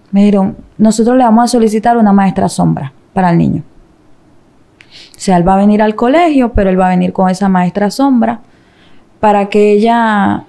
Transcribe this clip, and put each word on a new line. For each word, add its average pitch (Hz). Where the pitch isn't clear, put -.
Me 196
dijeron, 202
"Nosotros 220
le 254
vamos 233
a -
solicitar 226
una 220
maestra 196
sombra 160
para 185
el 170
niño. 160
O -
sea, 185
él 170
va 190
a 196
venir 208
al 214
colegio, 269
pero 202
él 185
va 185
a -
venir 180
con 185
esa 190
maestra 185
sombra 240
para 202
que 208
ella 214